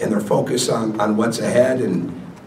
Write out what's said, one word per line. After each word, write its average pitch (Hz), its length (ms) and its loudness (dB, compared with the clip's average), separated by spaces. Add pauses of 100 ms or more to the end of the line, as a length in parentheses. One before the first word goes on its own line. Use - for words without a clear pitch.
and 107 100 0
their 104 80 0
focus - 480 0
on, 110 320 -2
on 107 160 2
what's 113 220 0
ahead 123 420 2
and 95 320 -2 (360)